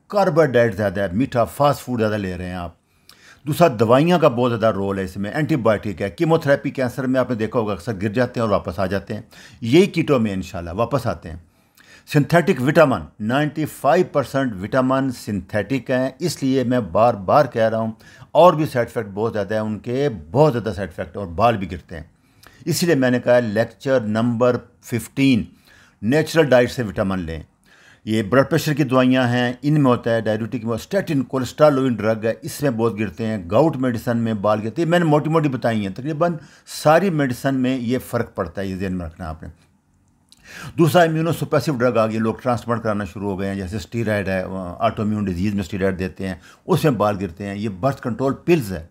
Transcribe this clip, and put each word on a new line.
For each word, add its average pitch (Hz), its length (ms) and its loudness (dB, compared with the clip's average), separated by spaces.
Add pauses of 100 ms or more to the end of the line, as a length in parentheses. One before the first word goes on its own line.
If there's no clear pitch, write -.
(100)
कार्बोहाइड्रेट 147 640 4
ज़्यादा 101 280 -2
है, 90 120 -2
मीठा 123 300 0
फास्ट 143 380 0
फूड 123 160 -4
ज़्यादा 107 180 0
ले 92 200 -4
रहे 90 120 -8
हैं 90 80 -8
आप। 87 220 -10 (680)
दूसरा, 165 220 4
दवाइयाँ 131 520 4
का 151 100 6
बहुत 120 200 0
ज़्यादा 113 200 2
रोल 98 280 -2
है 95 60 -2
इसमें, 101 280 -6
एंटीबायोटिक 110 720 0
है, 98 80 -2
कीमोथेरेपी, 156 600 0
कैंसर 127 360 -4
में 131 140 2
आपने 120 160 -2
देखा 110 220 -2
होगा, 107 160 0
अक्सर 95 220 -6
गिर 101 160 -4
जाते 123 280 -2
हैं 113 60 0
और 104 60 0
वापस 90 260 -2
आ 95 80 -2
जाते 95 280 -4
हैं। 107 140 -12 (340)
यही 143 260 4
कीटो 143 300 0
में 110 140 0
इंशाल्लाह 87 420 -8
वापस 117 320 -2
आते 95 220 -6
हैं। 82 160 -14 (640)
सिंथेटिक 160 520 2
विटामिन, 135 420 4 (200)
नाइंटी 147 420 -2
फ़ाइव 165 500 0
परसेंट 135 400 -2
विटामिन 131 580 0
सिंथेटिक 107 800 -4
हैं, 131 300 -2
इसलिए 135 440 0
मैं 117 280 -2
बार 110 260 4
बार 110 280 4
कह 113 220 0
रहा 110 120 -2
हूँ, 110 160 -4 (380)
और 160 220 6
भी 151 100 0
साइड 120 220 -2
इफेक्ट 110 220 -6
बहुत 104 220 -4
ज़्यादा 101 240 -2
है 107 60 -2
उनके, 117 460 -4
बहुत 110 440 2
ज़्यादा 110 200 -4
साइड 87 180 -8
इफेक्ट, 92 260 -10
और 101 120 -8
बाल 107 280 2
भी 95 100 -6
गिरते 82 280 -12
हैं। 80 160 -16 (560)
इसीलिए 170 300 2
मैंने 123 240 4
कहा 123 180 4
लेक्चर 117 640 0
नंबर 117 540 2 (240)
फिफ्टीन, 117 640 0 (560)
नेचुरल 156 440 2
डाइट 123 240 6
से 131 120 -6
विटामिन 98 360 -2
लें। 80 260 -8 (640)
ये 110 160 0
ब्लड 127 260 2
प्रेशर 156 260 0
की 151 100 0
दवाइयाँ 127 440 2
हैं, 123 360 0
इनमें 147 260 4
होता 117 200 0
है, 113 120 0
डायबिटिक 110 420 -4
में 113 140 -4
स्टैटिन, 165 460 -2
कोलेस्ट्रॉल 135 500 2
लोइंग 131 220 0
ड्रग 107 300 -2
है, 113 180 -2
इसमें 131 320 -4
बहुत 110 200 0
गिरते 107 280 -6
हैं, 110 220 -4
गाउट 131 320 2
मेडिसिन 120 400 -2
में 113 240 -2
बाल 107 180 2
गिरते 110 220 -4
हैं। 160 60 -2
मैंने 175 160 2
मोटी 151 260 2
मोटी 156 180 2
बताई 117 340 -2
हैं, 98 120 -4
तकरीबन 156 440 -4 (360)
सारी 175 380 4
मेडिसिन 135 440 -2
में 127 200 0
ये 123 240 -2
फ़र्क 117 360 -6
पड़ता 92 240 -6
है, 98 100 -6
ये 92 60 -6
ध्यान 92 160 -4
में 90 140 -6
रखना 80 220 -12
आपने। 80 220 -12 (1300)
दूसरा, 170 260 6
इम्यूनोसप्रेसिव 156 760 0
ड्रग 120 200 2
आ 110 80 4
गई, 110 120 -2
लोग 110 240 -2
ट्रांसप्लांट 117 400 -2
कराना 104 220 -2
शुरू 98 240 -8
हो 98 80 -4
गए 98 100 -4
हैं, 98 100 -4
जैसे 98 220 -8
स्टेरॉयड 104 500 -4
है, 92 180 -2
ऑटोइम्यून 104 800 -4
डिजीज़ 95 320 -2
में 101 60 -2
स्टेरॉयड 95 340 -4
देते 92 300 -6
हैं, 92 140 -8 (280)
उसमें 143 300 2
बाल 104 180 2
गिरते 92 280 -8
हैं। 101 120 -8
ये 104 120 -6 (100)
बर्थ 127 220 -2
कंट्रोल 131 320 -2 (140)
पिल्स 147 260 2
है, 82 180 -8